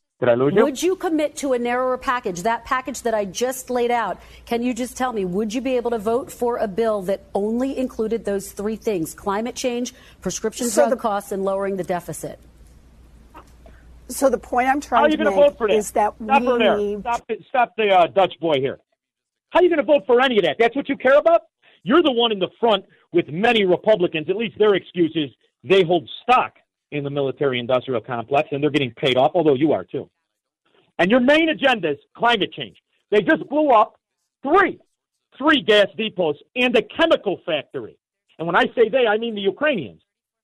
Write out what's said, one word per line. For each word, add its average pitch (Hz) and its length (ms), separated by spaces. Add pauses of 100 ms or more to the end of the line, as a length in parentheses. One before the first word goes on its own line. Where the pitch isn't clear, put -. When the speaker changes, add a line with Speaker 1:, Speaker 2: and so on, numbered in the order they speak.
(180)
Speaker 1:
did 120 120
I 117 40
lose 131 200
you? 220 100
Speaker 2:
Would 269 180
you 359 140
commit 311 400
to 277 160
a 247 60
narrower 254 400
package, 247 440
that 233 220
package 254 380
that 226 120
I 208 120
just 247 420
laid 240 220
out? 226 280 (280)
Can 233 160
you 247 100
just 240 240
tell 254 160
me, 202 140
would 196 260
you 254 80
be 254 160
able 240 140
to 233 80
vote 233 340
for 240 240
a 220 120
bill 214 340
that 190 180 (140)
only 233 420
included 226 480
those 196 280
three 208 240
things, 185 360
climate 226 420
change, 240 380 (300)
prescription 220 460
Speaker 3:
So 214 140
Speaker 2:
drug 226 80
Speaker 3:
the 247 60
Speaker 2:
costs, 202 360
and 196 120
lowering 196 320
the 180 80
deficit? 170 540 (1700)
Speaker 3:
So 269 220
the 240 80
point 254 300
I'm 269 60
Speaker 1:
How - 20
are 294 40
Speaker 3:
trying 269 300
Speaker 1:
you 302 80
Speaker 3:
to 302 60
Speaker 1:
gonna 196 120
Speaker 3:
make 285 140
Speaker 1:
vote - 80
for 220 100
that? 196 60
Speaker 3:
is 214 160
that 214 320
Speaker 1:
Stop 214 180
Speaker 3:
we 247 60
Speaker 1:
her 247 120
there. 202 200
Speaker 3:
need 208 220
Speaker 1:
Stop 233 280
it. 202 200
Stop 247 280
the, 214 140
uh, 180 160
Dutch 180 340
boy 156 200
here. 131 180 (720)
How 320 100
are - 20
you 359 80
gonna 320 120
vote 285 240
for 247 140
any 254 180
of 185 60
that? 147 140
That's 233 180
what 285 120
you 277 80
care 269 220
about? 330 240 (400)
You're 269 200
the 294 100
one 233 180
in 208 80
the 180 120 (100)
front 208 240 (280)
with 170 160
many 208 360
Republicans. 170 640
At 190 80
least 220 220
their 208 160
excuse 170 400
is 151 160 (340)
they 185 180
hold 160 260 (140)
stock 233 320 (380)
in 147 100
the 139 80
military-industrial 127 920
complex, 131 500
and 143 100
they're 151 80
getting 135 220
paid 127 240
off, 135 180
although 156 200
you 139 180
are 95 100
too. 113 260 (920)
And 180 100
your 247 80
main 294 300
agenda 240 420
is 143 80 (180)
climate 214 360
change. 110 240 (340)
They 208 120
just 311 260
blew 302 220
up 220 280 (460)
three, 320 340 (580)
three 254 260
gas 208 340
depots 175 420 (160)
and 247 220
a 233 60
chemical 294 640
factory. 131 540 (400)
And 160 80
when 170 80
I 208 120 (100)
say 220 120
they, 247 200
I 208 100
mean 233 160
the 202 60
Ukrainians, 196 600 (440)